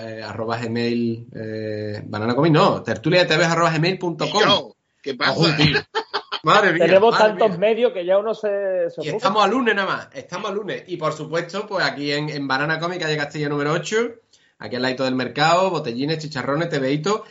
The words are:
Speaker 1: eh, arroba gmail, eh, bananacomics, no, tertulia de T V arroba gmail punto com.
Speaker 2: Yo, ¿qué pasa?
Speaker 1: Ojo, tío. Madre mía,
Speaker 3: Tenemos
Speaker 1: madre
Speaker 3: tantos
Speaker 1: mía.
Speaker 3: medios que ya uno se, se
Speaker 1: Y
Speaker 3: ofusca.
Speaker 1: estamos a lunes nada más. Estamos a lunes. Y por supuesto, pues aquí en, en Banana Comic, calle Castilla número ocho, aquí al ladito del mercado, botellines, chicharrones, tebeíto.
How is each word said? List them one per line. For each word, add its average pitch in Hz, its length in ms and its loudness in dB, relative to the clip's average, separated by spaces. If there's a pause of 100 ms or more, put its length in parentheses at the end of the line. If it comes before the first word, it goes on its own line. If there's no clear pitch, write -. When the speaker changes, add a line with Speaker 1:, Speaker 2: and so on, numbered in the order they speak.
Speaker 1:
eh, 110 200 -10
arroba 110 360 -6
gmail, 117 760 -2
eh, 107 720 -8
bananacomics, 120 480 2
no, 151 300 4
tertulia 160 380 2
de 165 60 4
T 156 100 2
V 175 80 4
arroba 165 260 2
gmail 165 280 0
punto 160 300 -4
com. 196 140 0
Speaker 2:
Yo, 147 320 2 (260)
¿qué 135 120 -6
pasa? 147 180 0
Speaker 1:
Ojo, 185 140 2 (100)
tío. 151 240 2 (680)
Madre 185 280 6
mía, 170 120 4
Speaker 3:
Tenemos 190 260 6
Speaker 1:
madre 196 160 6
Speaker 3:
tantos 214 220 2
Speaker 1:
mía. 175 80 -2
Speaker 3:
medios 220 360 2
que 180 120 -6
ya 185 140 2
uno 214 160 -2
se, 214 120 -6 (440)
se 165 100 -12
Speaker 1:
Y 151 80 -4
Speaker 3:
ofusca. 151 80 -4
Speaker 1:
estamos 208 260 2
a 190 40 4
lunes 226 280 2
nada 196 120 -2
más. 131 260 -6
Estamos 185 380 -8
a - 20 -6
lunes. 180 340 -6
Y 175 100 -8
por 151 160 -2
supuesto, 170 540 -6
pues 185 160 -2
aquí 143 280 -2
en, 147 180 -2
en 143 180 -6
Banana 151 320 0
Comic, 170 220 -4
calle 156 160 -2
Castilla 147 320 -4
número 143 240 0
ocho, 175 240 -2 (640)
aquí 113 160 -8
al 123 80 -2
ladito 131 220 0
del 131 100 0
mercado, 160 560 2
botellines, 143 480 -4
chicharrones, 143 500 -4
tebeíto. 151 600 0